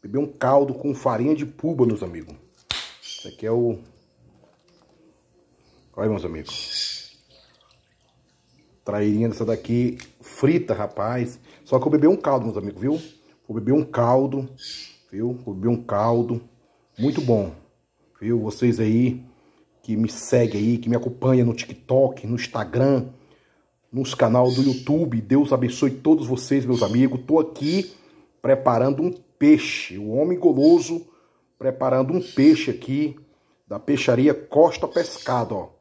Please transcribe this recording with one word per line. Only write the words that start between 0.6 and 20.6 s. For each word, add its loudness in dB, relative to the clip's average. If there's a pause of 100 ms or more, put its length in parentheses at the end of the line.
com -6
farinha 0
de -6
puba, -2
meus -2
amigos. -12 (680)
Esse -18
aqui -14
é -2
o... -2 (2250)
Olha -6
aí, 0
meus -4
amigos. -10 (1700)
Trairinha 0
dessa -4
daqui, -2 (240)
frita, 0
rapaz. -4 (240)
Só 2
que 0
eu 2
bebi 4
um 6
caldo, 0
meus -4
amigos, -8
viu? -2 (460)
Vou -10
beber 0
um 2
caldo, 0 (640)
viu? -6 (100)
Vou -10
beber -2
um 0
caldo. 0 (580)
Muito 0
bom, 0 (720)
viu? 0
Vocês 0
aí 2 (560)
que -4
me 0
seguem 0